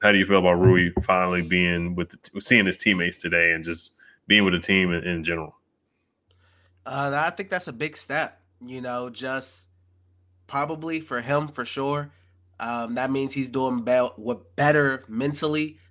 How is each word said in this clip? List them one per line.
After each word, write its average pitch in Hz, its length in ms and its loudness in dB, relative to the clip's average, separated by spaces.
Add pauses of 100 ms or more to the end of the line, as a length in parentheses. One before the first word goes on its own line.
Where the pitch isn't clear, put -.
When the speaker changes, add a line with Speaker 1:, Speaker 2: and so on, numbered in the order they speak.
Speaker 1:
how 107 80 6
do 101 80 6
you 92 80 4
feel 98 140 4
about 90 200 4
Rui 90 300 6 (120)
finally 90 400 0
being 87 520 0
with 87 160 -6
the - 60 -20
t-, - 240 -14
seeing 110 260 4
his 92 100 0
teammates 87 420 0
today 85 340 2
and 82 100 -4
just 82 300 -8 (340)
being 104 180 6
with 92 100 4
the 90 60 0
team 92 320 2
in, 85 120 -4
in 85 200 -4
general? 80 300 -6 (1300)
Speaker 2:
Uh, 139 280 -2
I 151 160 2
think 190 200 -8
that's 180 180 -4
a 151 40 -10
big 147 260 -8
step, - 420 -4 (240)
you 127 160 -12
know, 123 300 -6
just 131 580 -8 (800)
probably 160 540 -6
for 131 200 -6
him, 143 280 -2
for 127 180 -8
sure. 143 460 -4 (480)
Um, 117 340 -6
that 127 160 -2
means 135 240 -2
he's 131 160 -4
doing 127 320 -2
be-, 123 340 2
what, 107 400 -8
better 143 500 2
mentally. 151 720 -4 (140)